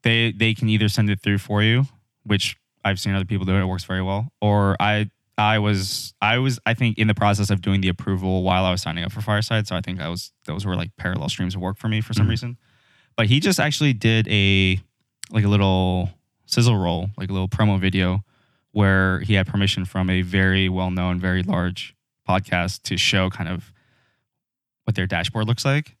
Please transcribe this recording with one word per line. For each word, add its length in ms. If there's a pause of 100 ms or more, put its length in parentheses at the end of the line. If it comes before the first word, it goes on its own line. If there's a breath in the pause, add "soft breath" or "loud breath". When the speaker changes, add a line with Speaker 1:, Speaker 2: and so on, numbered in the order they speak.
Speaker 1:
They, 300
they 220
can 140
either 200
send 220
it 100
through 180
for 240
you, 240 (360)
which 340 (280)
I've 160
seen 140
other 100
people 200
do 120
it. 40
It 60
works 180
very 180
well. 280 (100)
Or 400
I, 300 (260)
I 220
was, 640
I 160
was, 260
I 100
think, 240
in 100
the 60
process 360
of 100
doing 200
the 80
approval 560
while 200
I 60
was 120
signing 220
up 80
for 80
Fireside. 460
So 80
I 60
think 200
I 80
was, 240 (140)
those 180
were, 120
like, 200
parallel 320
streams 280
of 40
work 160
for 120
me 120
for 140
some 100
Speaker 2:
Mm-hmm. 60
Speaker 1:
reason. 260 (600 soft breath)
But 100
he 140
just 180
actually 360
did 340
a, 520 (500)
like, 140
a 40
little 640 (360)
sizzle 320
roll, 400
like, 100
a 40
little 160
promo 300
video 460 (480)
where 480
he 140
had 140
permission 360
from 240
a 140
very 460
well-known, 500
very 240
large 500 (340)
podcast 580
to 120
show 320
kind 200
of 240 (1120)
what 100
their 140
dashboard 400
looks 160
like. 360